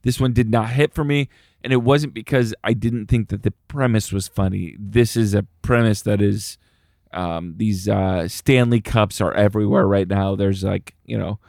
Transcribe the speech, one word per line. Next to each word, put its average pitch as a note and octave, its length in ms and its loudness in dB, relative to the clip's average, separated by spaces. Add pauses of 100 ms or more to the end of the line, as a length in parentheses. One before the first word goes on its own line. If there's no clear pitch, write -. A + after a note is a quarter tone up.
This B2+ 160 0
one C3 140 2
did A2+ 160 2
not A2 200 0
hit C#3+ 240 0
for D#3 100 -4
me, C#3+ 260 -2 (340)
and C3 100 0
it B2 100 2
wasn't C#3+ 300 2
because A2+ 400 0 (100)
I A2+ 100 0
didn't A2+ 340 -2
think A#2 220 -2
that G2+ 140 -6
the G2 80 0 (160)
premise B2 440 -2
was G2 160 -4
funny. F#2+ 520 -4
This A2 380 2
is G#2 160 0
a G#2 100 2 (180)
premise A2+ 420 2
that G#2 180 0
is, G#2 360 -2 (560)
um, E2+ 440 -8
these, G2+ 320 -2
uh, F#2+ 400 0
Stanley A#2+ 520 4
Cups - 380 0
are F2+ 140 0
everywhere G#2 540 2
right G2 200 2
now. G2 280 0
There's, G2 280 0
like, F#2+ 320 -4 (100)
you A2 120 -6
know, G2+ 320 -6